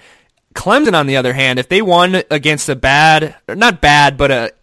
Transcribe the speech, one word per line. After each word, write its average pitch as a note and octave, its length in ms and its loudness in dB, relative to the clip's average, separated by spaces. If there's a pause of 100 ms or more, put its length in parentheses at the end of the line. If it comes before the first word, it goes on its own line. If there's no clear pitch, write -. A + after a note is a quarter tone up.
(540)
Clemson, G#3 400 0
on D3+ 140 0
the C3+ 80 -2
other B2+ 180 -2
hand, C3 240 -2
if B2+ 120 -4
they F#3+ 120 0
won F#3 480 2
against D3+ 400 -4
a C#3 60 -4
bad, D3+ 600 0 (120)
not G3 340 -2
bad, D3 360 2
but C#3+ 120 0
a A#2 220 -4 (120)